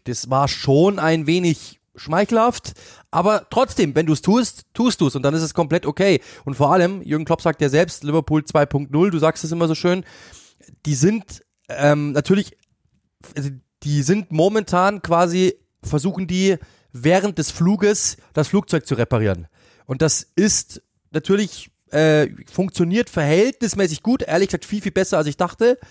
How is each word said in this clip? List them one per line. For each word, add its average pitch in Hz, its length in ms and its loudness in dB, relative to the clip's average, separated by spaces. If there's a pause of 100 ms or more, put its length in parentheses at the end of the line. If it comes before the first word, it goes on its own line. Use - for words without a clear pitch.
Das 120 240 -8
war 135 180 0
schon 175 520 2
ein 160 280 0
wenig 170 540 -2 (140)
schmeichelhaft. 220 760 0 (400)
Aber 196 400 0
trotzdem, 220 420 0
wenn 160 140 0
du's 156 160 0
tust, 226 400 0 (100)
tust 233 260 0
du's. 143 160 0
Und 131 60 -6
dann 143 140 0
ist 165 80 -2
es 156 100 -4
komplett 165 320 -2
okay. 170 360 2 (220)
Und 139 120 -8
vor 147 180 2
allem, 185 300 2
Jürgen 151 220 -4
Klopp 165 180 -2
sagt 156 180 -2
ja 143 80 2
selbst, 160 340 0
Liverpool 151 420 0
zwei 147 200 2
Punkt 143 260 -4
null, 175 200 2
du 165 80 0
sagst 160 240 0
es 160 80 -6
immer 170 160 0
so 160 80 0
schön, 180 280 0 (840)
die 147 80 0
sind, 190 480 0 (260)
ähm, 147 440 0
natürlich, 190 440 0 (800)
also 139 140 -8 (320)
die 147 180 -2
sind 175 300 0
momentan 190 720 0
quasi, 180 500 2 (300)
versuchen 180 420 -2
die 185 300 0 (380)
während 170 440 0
des 156 140 -4
Fluges 202 640 0 (160)
das 151 140 0
Flugzeug - 400 -2
zu 135 80 -2
reparieren. 107 500 0 (400)
Und 135 160 -4
das 156 240 0 (100)
ist - 460 0 (300)
natürlich, 190 580 -2 (220)
äh, 151 380 2 (220)
funktioniert 185 600 -2
verhältnismäßig 175 880 0
gut, 247 220 0
ehrlich 190 240 0
gesagt - 180 -6
viel, 208 160 -6
viel 185 100 -6
besser, 185 280 0
als 151 80 -2
ich 143 100 -6
dachte, 233 400 0 (140)